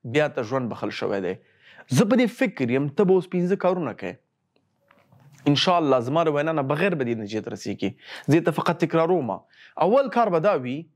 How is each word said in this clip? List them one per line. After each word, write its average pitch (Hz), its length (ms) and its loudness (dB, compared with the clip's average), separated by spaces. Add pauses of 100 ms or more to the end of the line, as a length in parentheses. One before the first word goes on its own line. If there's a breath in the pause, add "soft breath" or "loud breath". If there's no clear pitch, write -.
(140)
بیا 151 200 4
ته 131 140 -4
ژوند 123 240 -2
بخښل 101 260 -6
شوی 101 240 -2
دی. 92 100 -2 (600 soft breath)
زه 185 160 6
په 247 80 4
دې 247 80 4 (140)
فکر 135 340 -2
یم، 139 100 0 (140)
ته 202 100 4
به 190 80 6
اوس 180 160 0
پنځه 180 320 0
کارونه 180 380 0
کوې. 92 100 -8 (1400)
انشاءالله 143 480 4 (100)
زما 165 180 2
د 147 80 0
وینا 156 220 0
نه 139 160 -2
بغیر 180 240 0
به 123 100 -2
دې 117 140 -2
نتیجې 107 240 -6
ته - 80 -8
رسېږي. 101 360 -6 (380 loud breath)
زه 143 80 6
یې 165 140 2
ته 151 100 -6
فقط 175 240 -2
تکراروم. 165 480 0 (540 soft breath)
اول 254 320 2
کار 214 180 2
به 160 140 0
دا 190 40 2 (120)
وي 127 100 -6 (200)